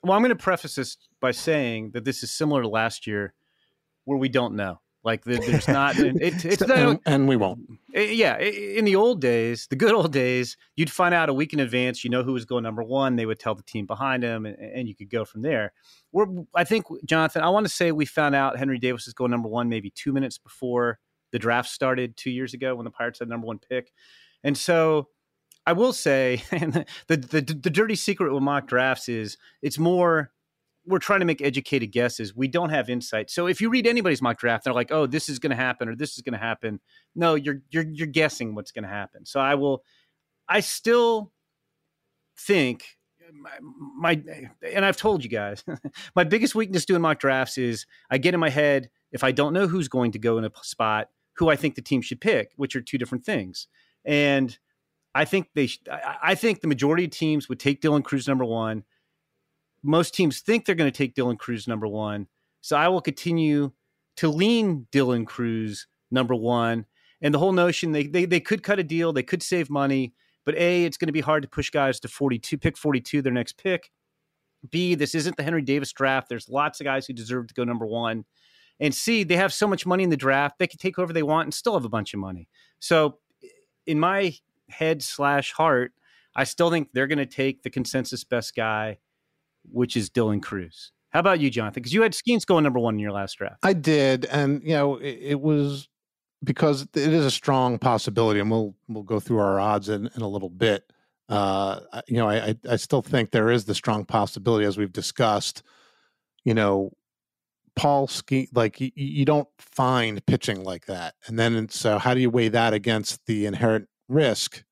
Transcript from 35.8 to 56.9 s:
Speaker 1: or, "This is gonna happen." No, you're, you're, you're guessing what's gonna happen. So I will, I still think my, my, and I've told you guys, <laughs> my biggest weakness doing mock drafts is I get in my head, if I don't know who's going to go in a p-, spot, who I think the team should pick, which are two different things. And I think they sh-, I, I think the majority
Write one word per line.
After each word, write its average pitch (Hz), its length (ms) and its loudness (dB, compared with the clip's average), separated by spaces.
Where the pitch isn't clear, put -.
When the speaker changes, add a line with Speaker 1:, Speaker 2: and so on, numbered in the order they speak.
Speaker 1:
or, 113 80 -8
"This 139 200 -8
is 127 60 -18
gonna 120 160 -6
happen." 110 420 -6
No, 165 200 2
you're, 143 360 -4
you're, 160 200 0
you're 156 160 -6
guessing 139 480 0
what's 104 180 -12
gonna 104 160 -10
happen. 101 360 -12
So - 160 -4
I 139 140 2
will, 139 280 0
I 202 120 2
still 233 720 0
think 143 480 0
my, 151 180 -20
my, 165 260 0
and 196 100 2
I've 190 120 2
told 196 280 0
you 113 60 -8
guys, 104 340 -6
<laughs> - 240 -20
my 180 100 6
biggest 175 300 2
weakness 190 300 0
doing 180 160 2
mock 160 180 2
drafts 131 400 0
is 120 280 -4
I 131 80 2
get 175 160 2
in 170 60 2
my 160 100 2
head, 139 400 2
if 127 120 -4
I 131 80 6
don't 151 200 2
know 190 140 2
who's 165 220 0
going 123 240 0
to 110 60 -8
go 113 200 2
in 113 60 -2
a 107 60 -4
p-, - 120 -20
spot, 110 460 -2
who 165 120 2
I 151 80 4
think 147 180 -2
the 123 80 -10
team 127 200 0
should - 180 -10
pick, 127 360 0
which 139 200 -6
are 131 40 -4
two 131 180 -6
different 120 260 -6
things. 101 420 -6
And 139 520 2
I 143 100 4
think 185 300 -2
they 139 140 0
sh-, - 120 -10
I, - 320 -8
I 175 120 2
think 214 260 0
the 165 80 -4
majority 147 360 2